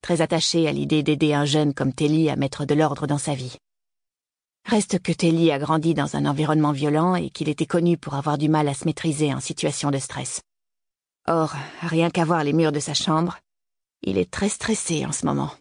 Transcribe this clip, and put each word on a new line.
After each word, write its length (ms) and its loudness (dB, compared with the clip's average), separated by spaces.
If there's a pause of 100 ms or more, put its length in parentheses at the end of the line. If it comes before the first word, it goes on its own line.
très 200 0
attachés 460 0
à 60 0
l'idée 280 0
d'aider 320 2
un 120 2
jeune 280 2
comme 180 -2
Telly 380 2
à 60 -2
mettre 300 -2
de 100 2
l'ordre 320 2
dans 100 0
sa 160 -2
vie. 240 -8 (1080)
Reste 340 0
que 100 -4
Telly 380 4
a 80 0
grandi 380 0
dans 200 -2
un 120 0
environnement 440 2
violent 440 2
et 160 -4
qu'il 180 -4
était 160 -2
connu 320 2
pour 160 -10
avoir 240 -2
du 100 0
mal 200 2
à 80 -2
se 100 -8
maîtriser 480 0
en 60 -4
situation 500 -4
de 80 -2
stress. 440 -8 (840)
Or, 300 0 (260)
rien 300 2
qu'à 140 0
voir 180 2
les 100 0
murs 180 4
de 80 -2
sa 140 -6
chambre, 460 0 (640)
il 160 0
est 100 0
très 200 -2
stressé 540 -4
en 80 -6
ce 140 -6
moment. 360 -2